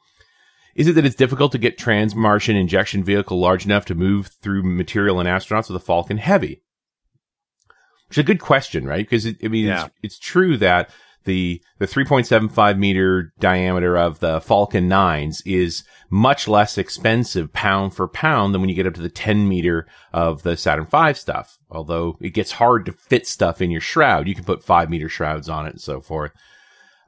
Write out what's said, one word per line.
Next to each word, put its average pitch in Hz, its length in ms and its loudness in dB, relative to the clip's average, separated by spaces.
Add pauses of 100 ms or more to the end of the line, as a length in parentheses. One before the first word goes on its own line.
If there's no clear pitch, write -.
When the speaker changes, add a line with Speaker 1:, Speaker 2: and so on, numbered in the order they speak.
(760)
Speaker 1:
Is 151 120 2
it 175 40 6
that 151 140 4
it's 127 100 -2
difficult 131 360 4
to 120 60 -2
get 113 200 -2
trans-Martian 107 760 2
injection 95 480 0
vehicle 95 380 0
large 90 240 2
enough 101 220 0
to 92 80 -6
move 95 360 0 (120)
through 98 200 -4
material 92 560 0
and 87 100 0
astronauts 98 400 -2
with 92 140 -8
a - 20 -20
Falcon 87 340 -2
Heavy? 143 440 -2 (1500)
Which - 100 -4
is 151 40 4
a - 20 -8
good 180 160 2
question, 87 460 0
right? 87 220 -4
'Cause 110 160 0
it, 113 180 -6
I 110 60 -4
mean, 110 160 0
Speaker 2:
Yeah. 87 220 -2
Speaker 1:
it's, - 160 -18
it's - 160 -12
true 175 400 2
that 90 320 2 (340)
the, 90 380 -2 (160)
the 98 80 -2
three 139 180 -2
point 131 220 2
seven 110 220 2
five 104 280 2
meter 95 640 2
diameter 90 580 2
of 85 220 0
the 80 220 -2
Falcon 101 480 0
nines 80 580 0
is 90 380 -2 (260)
much 120 360 2
less 104 300 2
expensive 113 760 -2
pound 98 420 -2
for 92 140 -4
pound 120 440 0
than 95 80 0
when 95 80 0
you 90 60 -2
get 92 140 -2
up 85 60 -4
to 87 60 -14
the 82 80 -6
ten 104 400 -2
meter 85 380 0 (260)
of 82 300 -2
the 85 140 -4
Saturn 78 280 -2
five 151 320 0
stuff. - 420 -10 (120)
Although 82 500 -6
it 90 140 -10
gets 104 180 -4
hard 117 340 2
to 87 60 -8
fit - 340 -2
stuff - 360 -2
in 87 80 0
your 82 100 -4
shroud. 104 460 0
You 95 80 -4
can 90 100 -12
put 90 200 -4
five 85 260 2
meter 80 180 -6
shrouds 76 400 -6
on 78 160 -8
it 78 100 -12
and - 60 -20
so - 200 -10
forth. 76 320 -8 (760)